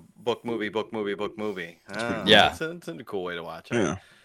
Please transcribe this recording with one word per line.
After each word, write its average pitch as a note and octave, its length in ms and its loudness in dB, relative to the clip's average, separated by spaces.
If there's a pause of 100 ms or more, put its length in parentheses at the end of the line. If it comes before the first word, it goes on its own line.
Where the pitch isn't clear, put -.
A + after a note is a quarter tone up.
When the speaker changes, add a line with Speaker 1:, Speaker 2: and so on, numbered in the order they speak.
(160)
Speaker 1:
book, A2 280 -4
movie, A2 240 -2
book, G#2 240 -4
movie, G#2 220 -2
book, F#2+ 240 -6
movie. F#2 400 -6 (100)
Speaker 2:
That's G2+ 140 -6
pretty A#2 120 -2
Speaker 1:
Ah, G#2+ 80 -6
Speaker 2:
cool. G2 80 4
Speaker 3:
Yeah. G2+ 180 10
Speaker 1:
that's - 120 -4
a, D#3+ 140 -6
that's E3+ 140 -14
a D#3+ 160 -12
cool G2 200 -6
way F2+ 120 -4
to E2+ 80 -6
watch E2 260 -12
it. A#2+ 60 -2
Speaker 2:
Yeah. F#2+ 200 0 (280)